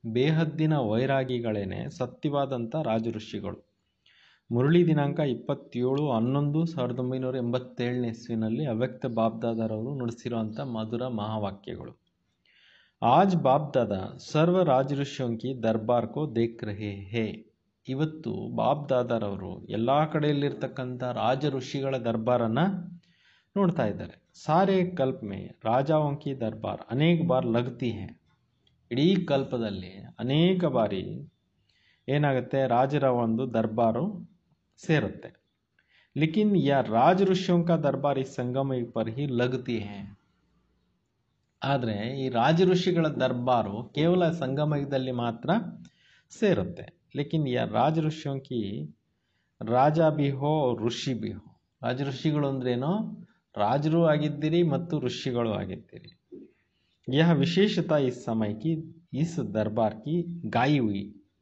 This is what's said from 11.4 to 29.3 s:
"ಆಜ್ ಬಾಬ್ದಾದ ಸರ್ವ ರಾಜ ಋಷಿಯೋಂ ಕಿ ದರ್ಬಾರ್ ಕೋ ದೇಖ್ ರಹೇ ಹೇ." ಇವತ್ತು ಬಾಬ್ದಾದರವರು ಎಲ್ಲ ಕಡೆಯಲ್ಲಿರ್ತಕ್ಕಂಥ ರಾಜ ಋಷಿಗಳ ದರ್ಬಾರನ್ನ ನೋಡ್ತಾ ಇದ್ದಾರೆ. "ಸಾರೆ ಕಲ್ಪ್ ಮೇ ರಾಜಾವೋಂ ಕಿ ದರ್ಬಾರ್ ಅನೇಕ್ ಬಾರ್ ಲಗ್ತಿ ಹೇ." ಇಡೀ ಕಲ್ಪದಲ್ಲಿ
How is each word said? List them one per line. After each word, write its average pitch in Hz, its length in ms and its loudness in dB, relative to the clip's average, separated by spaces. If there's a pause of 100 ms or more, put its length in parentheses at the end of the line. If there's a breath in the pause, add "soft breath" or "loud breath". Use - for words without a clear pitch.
"ಆಜ್ 175 340 6
ಬಾಬ್ದಾದ 131 840 0
ಸರ್ವ 175 440 2
ರಾಜ 139 300 4
ಋಷಿಯೋಂ 135 460 -4
ಕಿ 123 240 -6
ದರ್ಬಾರ್ 113 440 2
ಕೋ 139 300 -6
ದೇಖ್ 117 280 -2
ರಹೇ 104 260 -8
ಹೇ." 98 540 -6 (440)
ಇವತ್ತು 131 680 -4
ಬಾಬ್ದಾದರವರು 113 1080 -2
ಎಲ್ಲ 123 380 2
ಕಡೆಯಲ್ಲಿರ್ತಕ್ಕಂಥ 139 960 -2
ರಾಜ 123 440 0
ಋಷಿಗಳ 135 500 -4
ದರ್ಬಾರನ್ನ 117 640 0 (1000 soft breath)
ನೋಡ್ತಾ 170 300 2
ಇದ್ದಾರೆ. 98 360 -8 (220)
"ಸಾರೆ 185 460 4
ಕಲ್ಪ್ 135 340 -2
ಮೇ 98 260 -10 (140)
ರಾಜಾವೋಂ 139 520 2
ಕಿ 139 240 -6
ದರ್ಬಾರ್ 110 400 -6 (100)
ಅನೇಕ್ 156 360 4
ಬಾರ್ 127 200 2
ಲಗ್ತಿ 120 440 -2
ಹೇ." 98 300 -10 (720)
ಇಡೀ 160 240 4
ಕಲ್ಪದಲ್ಲಿ 113 880 -2 (140)